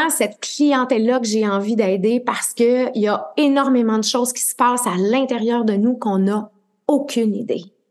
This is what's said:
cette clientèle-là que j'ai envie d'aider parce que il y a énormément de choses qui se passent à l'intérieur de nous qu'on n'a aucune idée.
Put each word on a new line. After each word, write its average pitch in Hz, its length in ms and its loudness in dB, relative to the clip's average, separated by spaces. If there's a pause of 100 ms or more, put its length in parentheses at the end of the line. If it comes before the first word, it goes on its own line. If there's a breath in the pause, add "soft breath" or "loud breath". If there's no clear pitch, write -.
cette - 300 -4
clientèle-là 254 800 0
que 233 80 -4
j'ai 214 200 0
envie 202 280 -2
d'aider 214 440 0
parce - 340 -6
que 247 420 2
il 214 60 -2
y 208 60 2
a - 200 -2 (100)
énormément 262 600 2
de 220 60 0
choses 240 280 -2
qui - 120 -6
se - 120 -4
passent 247 320 0
à 180 100 -2
l'intérieur 233 680 0
de 214 80 2
nous 226 220 2
qu'on 196 240 -2
n'a 208 320 -2 (360)
aucune 240 480 0
idée. 175 300 -6 (260)